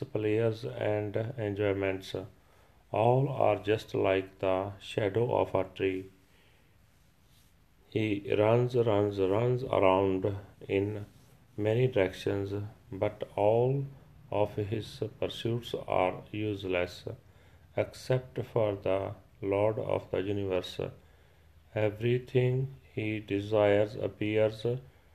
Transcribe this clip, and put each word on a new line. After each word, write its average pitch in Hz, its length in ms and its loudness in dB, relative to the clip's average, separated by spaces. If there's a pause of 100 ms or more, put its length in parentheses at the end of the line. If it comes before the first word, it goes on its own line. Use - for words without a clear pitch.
(100)
pleasures 110 540 0
and 107 520 -2 (200)
enjoyments, 98 800 -2 (760)
all 123 380 4
are 107 280 2
just 101 360 -2
like 95 360 2 (100)
the 95 400 0
shadow 107 460 0 (160)
of - 120 -2
a 92 120 2 (140)
tree. 95 260 -2 (1800)
He 110 180 0 (320)
runs, 120 360 4
runs, 104 440 2
runs 120 440 2
around 95 600 4 (420)
in 101 380 0 (520)
many 110 300 2
directions, 101 680 0 (360)
but 104 440 -4
all 123 500 2 (460)
of 104 240 0
his 107 340 -4 (300)
pursuits 117 560 -4 (120)
are 92 280 0 (160)
useless, 98 680 -2 (800)
except - 640 -4 (120)
for 104 220 2 (120)
the 95 120 0 (420)
Lord 104 380 0
of 98 320 -4
the 95 100 -2
universe. 98 540 -2 (1000)
Everything 123 920 0 (280)
he 107 120 -4 (120)
desires 104 760 2
appears 107 680 0 (500)